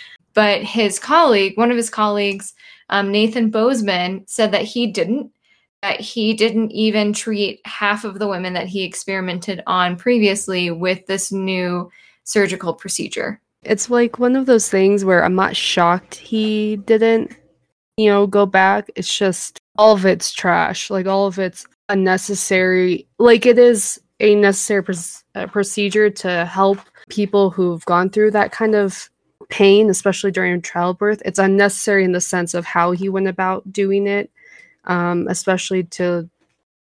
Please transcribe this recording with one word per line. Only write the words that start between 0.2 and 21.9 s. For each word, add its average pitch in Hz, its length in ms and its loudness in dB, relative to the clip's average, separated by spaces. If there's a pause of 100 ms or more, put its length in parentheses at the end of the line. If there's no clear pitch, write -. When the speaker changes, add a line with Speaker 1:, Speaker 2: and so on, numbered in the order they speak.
Speaker 1:
But 208 280 2
his 208 360 -2
colleague, 233 580 2
one 240 140 2
of 240 60 0
his 226 120 -4
colleagues, 208 640 -2 (360)
um, 196 220 0
Nathan 220 380 2
Bozeman, 202 760 -2
said 214 240 -2
that 202 120 -2
he 240 240 -4
didn't, 196 440 -4 (500)
that - 180 -6
he 214 360 -2
didn't 220 360 0
even 214 420 0
treat 208 520 -4
half 208 380 -4
of 196 160 -10
the 208 80 -4
women 185 260 -6
that 180 140 -4
he 190 160 -6
experimented 185 840 -6
on 180 300 -2
previously 196 760 0
with 185 380 -4
this 196 240 -4
new 185 580 -4 (360)
surgical 180 500 -2
procedure. - 640 -8 (220)
Speaker 2:
It's, 214 260 -4
like, 240 300 0
one 247 160 2
of 269 100 0
those 240 240 4
things 196 340 2
where 185 200 4
I'm 180 120 2
not 190 200 0
shocked - 600 0
he 214 600 -4
didn't, 226 580 2 (640)
you 214 120 4
know, 202 180 4
go 202 180 4
back. 196 500 2
It's - 200 -6
just - 440 -4 (180)
all 214 160 8
of 190 120 0
it's 180 260 0
trash. 170 580 -2
Like, 190 180 -4
all 196 200 0
of 190 120 -6
it's 185 260 -6 (240)
unnecessary. 185 1200 0 (100)